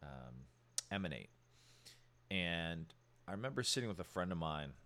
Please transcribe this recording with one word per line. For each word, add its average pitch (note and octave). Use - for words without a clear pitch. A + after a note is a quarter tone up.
um, B1+
emanate. F2
And E2+
I F2+
remember B2+
sitting A#2+
with F#2+
a F2+
friend F2+
of F2+
mine, D2+